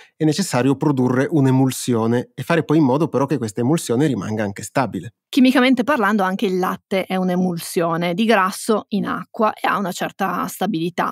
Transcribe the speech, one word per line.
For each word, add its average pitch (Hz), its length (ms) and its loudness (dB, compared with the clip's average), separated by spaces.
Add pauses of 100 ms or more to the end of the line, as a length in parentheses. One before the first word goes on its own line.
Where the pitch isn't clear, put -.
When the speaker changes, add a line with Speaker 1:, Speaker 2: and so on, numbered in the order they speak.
(180)
Speaker 1:
è 156 80 0
necessario 139 500 2
produrre 131 560 2
un'emulsione 127 1040 2
e 143 80 -8
fare 165 220 0
poi 151 140 4
in 160 40 6
modo 139 240 2
però 123 180 0
che 151 120 -2
questa 120 240 -4
emulsione 135 460 0
rimanga 113 360 -2
anche 101 200 -6
stabile. 107 500 -4 (160)
Speaker 2:
Chimicamente 254 540 4
parlando, 214 400 0
anche 190 240 -2
il 185 100 -2
latte 185 480 -4
è 190 100 -4
un'emulsione 175 1000 -2
di 220 100 0
grasso 202 640 0
in 190 160 -2
acqua 185 480 -2
e - 140 -4
ha 175 100 0
una 190 140 -4
certa 180 560 -4
stabilità. 175 640 -4